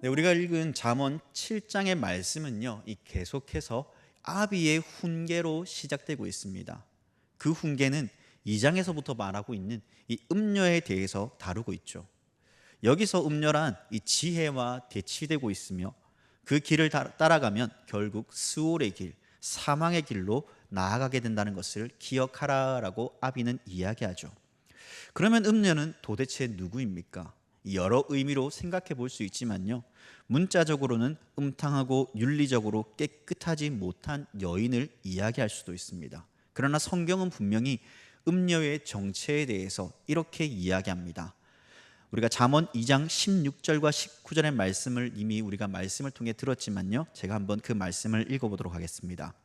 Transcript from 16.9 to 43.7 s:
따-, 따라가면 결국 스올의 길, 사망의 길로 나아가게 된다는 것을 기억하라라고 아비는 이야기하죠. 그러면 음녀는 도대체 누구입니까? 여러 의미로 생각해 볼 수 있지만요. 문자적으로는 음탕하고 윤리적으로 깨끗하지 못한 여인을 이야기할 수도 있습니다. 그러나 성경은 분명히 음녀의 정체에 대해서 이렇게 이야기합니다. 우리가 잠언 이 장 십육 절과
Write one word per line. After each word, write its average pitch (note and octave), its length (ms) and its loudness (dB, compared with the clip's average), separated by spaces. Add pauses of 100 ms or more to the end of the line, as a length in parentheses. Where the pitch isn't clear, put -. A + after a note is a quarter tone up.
따-, C#3 260 -2
따라가면 B2+ 520 4 (200)
결국 G#2 440 -4
스올의 D#3 600 0
길, F2+ 220 -10 (260)
사망의 E3 640 0
길로 A2 460 -2 (200)
나아가게 A#2 500 0
된다는 G#2+ 360 0
것을 G#2 440 -6
기억하라라고 C3 1200 -2
아비는 B2 460 -2
이야기하죠. F#2 640 -6 (840)
그러면 A3 320 6
음녀는 F#3 580 4
도대체 B2+ 440 -2
누구입니까? F#2 880 -6 (400)
여러 G2 340 6
의미로 C#3 400 0
생각해 F3+ 480 -6
볼 B2+ 140 -4
수 - 140 -6
있지만요. G#2 580 -4 (460)
문자적으로는 D3 880 2 (220)
음탕하고 C3+ 760 0
윤리적으로 A#2+ 800 2
깨끗하지 D3+ 760 -4
못한 B2+ 560 -4 (140)
여인을 A#2 480 0 (140)
이야기할 G#2 480 -2
수도 - 240 -10
있습니다. E2+ 520 -12 (260)
그러나 C#3+ 260 2
성경은 F3+ 500 0
분명히 A2+ 520 0 (460)
음녀의 E3 580 2
정체에 G#2+ 600 -2
대해서 F#2+ 480 -4 (140)
이렇게 D#3+ 380 -2
이야기합니다. F#2 880 -2 (800)
우리가 A#2 160 2
잠언 C#3+ 440 6
이 A#2 140 0
장 C#3 200 4
십육 E3 560 0
절과 D3+ 280 4